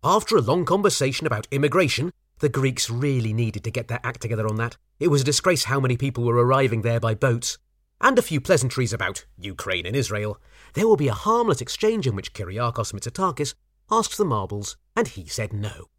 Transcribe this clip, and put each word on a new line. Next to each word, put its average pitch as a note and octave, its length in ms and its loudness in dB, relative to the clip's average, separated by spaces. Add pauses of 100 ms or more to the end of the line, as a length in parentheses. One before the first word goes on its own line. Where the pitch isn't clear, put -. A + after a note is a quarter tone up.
After G3+ 340 2
a E3 40 8
long C#3+ 240 2
conversation D#3+ 600 2
about G#2+ 240 -4
immigration, D3 600 2 (280)
the D3 100 2
Greeks C3 400 0
really A#2+ 460 0
needed A2 300 -2
to A2+ 60 -4
get A#2 180 -6
their A#2+ 140 -4
act B2 200 -6
together A2 260 -2
on G#2+ 80 -2
that. A#2 220 -4 (200)
It D#3+ 100 4
was C#3+ 120 4
a C3 40 2
disgrace D3+ 400 2
how C3+ 140 0
many B2+ 200 0
people B2+ 260 -2
were A#2+ 180 4
arriving B2 380 2
there A#2 180 0
by A2+ 160 0
boats. A#2+ 440 0 (420)
And B3+ 180 4
a A#3+ 40 4
few D3+ 180 -2
pleasantries B2+ 540 2
about F#2+ 320 -4 (100)
Ukraine F#2 480 -6
and F#2+ 100 -4
Israel, G#2+ 460 -4 (320)
there G#3+ 160 2
will A3 80 8
be C#3 120 0
a A2 60 0
harmless A3 460 0
exchange G#3+ 460 -2
in G#2+ 100 -2
which F#2 160 -10
Kyriakos A2 640 -6
Mitsotakis C#3+ 600 -4 (360)
asks A3 260 0
the G#3 80 2
marbles, G2+ 540 -4 (180)
and A3+ 100 2
he F2 200 -12
said G#2+ 260 -6
no. G2+ 360 -8 (100)